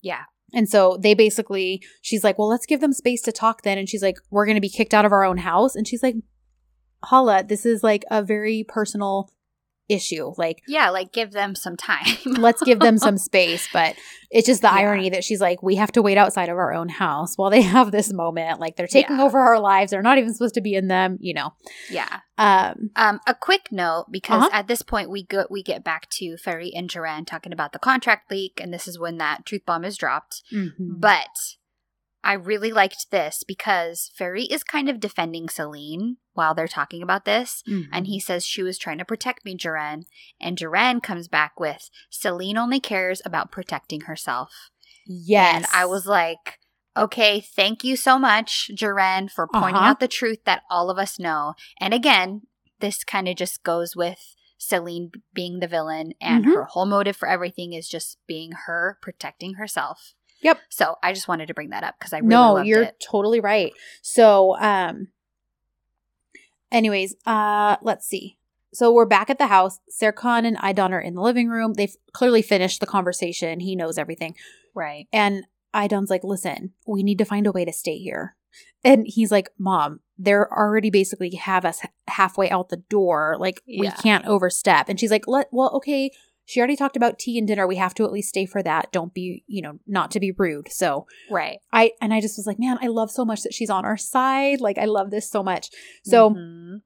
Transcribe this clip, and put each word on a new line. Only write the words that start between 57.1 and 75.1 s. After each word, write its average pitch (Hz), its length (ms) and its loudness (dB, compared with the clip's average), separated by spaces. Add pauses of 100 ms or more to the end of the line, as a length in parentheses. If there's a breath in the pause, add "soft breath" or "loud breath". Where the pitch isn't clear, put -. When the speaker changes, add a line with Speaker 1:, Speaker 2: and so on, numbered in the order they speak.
Speaker 1:
for - 120 -6
everything 180 440 -4
is 165 160 -12
just - 380 -12
being 165 260 -12 (140)
her 170 340 -6
protecting 180 540 -14
herself. 180 580 -10 (300)
Speaker 2:
Yep. 311 160 2 (120)
Speaker 1:
So 165 320 -2
I 180 100 0
just 190 160 -10
wanted 160 200 -6
to 165 60 -10
bring 151 140 -12
that - 160 -10
up - 160 -10
'cause - 140 -12
I 156 40 -6
really 220 120 2
Speaker 2:
No, 233 240 8
Speaker 1:
loved 190 120 2
Speaker 2:
you're 220 180 6
Speaker 1:
it. - 140 -8
Speaker 2:
totally 220 420 0
right. 202 340 0 (260 loud breath)
So, 196 580 6
um, 196 500 -2 (1600 soft breath)
anyways, 202 420 0 (120)
uh, 208 560 2
let's 220 240 -4
see. - 300 -10 (360)
So 233 200 4
we're 233 140 8
back 208 240 4
at 269 80 -2
the 277 100 2
house. 190 320 4 (100)
Serkan 233 560 0
and 226 160 0
Aidan 190 300 0
are 180 80 -2
in 175 140 -8
the 180 60 -6
living 233 280 2
room. 226 260 -2
They've 202 200 -2 (180)
clearly 240 300 4
finished 185 380 0
the 202 60 -4
conversation. 175 760 -4
He 185 140 -6
knows 165 240 -4
everything. 165 380 -8 (380 soft breath)
Speaker 1:
Right. 151 380 -10